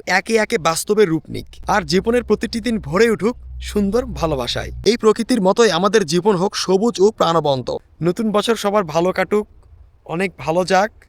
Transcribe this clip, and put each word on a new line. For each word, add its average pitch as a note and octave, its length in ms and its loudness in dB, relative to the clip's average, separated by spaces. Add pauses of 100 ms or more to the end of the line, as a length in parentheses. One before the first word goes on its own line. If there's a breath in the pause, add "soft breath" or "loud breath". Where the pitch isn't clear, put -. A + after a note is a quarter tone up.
একে G3 280 0
একে A3 220 0
বাস্তবে F3 480 0
রূপ D#3+ 240 0
নিক, A2 160 -10 (220)
আর G3+ 140 2
জীবনের F#3+ 420 0
প্রতিটি G#3+ 360 -2
দিন A3 200 -2
ভরে F3+ 300 2
উঠুক G#3+ 280 -2 (240)
সুন্দর G#3 440 -2
ভালোবাসায়। C#3 680 -4 (140)
এই A3+ 120 4
প্রকৃতির A3 440 2
মতোই G3+ 300 4
আমাদের F#3+ 340 2
জীবন F3 300 0
হোক F3+ 200 -2
সবুজ G3 460 0
ও G#3 100 6
প্রাণবন্ত। D3 680 0 (240)
নতুন F#3+ 300 0
বছর G#3 240 0
সবার G3+ 280 0
ভালো E3+ 280 0
কাটুক, G#3 360 -2 (580)
অনেক F3 320 -4
ভালো D#3+ 280 -2
যাক, F#3+ 260 2 (180)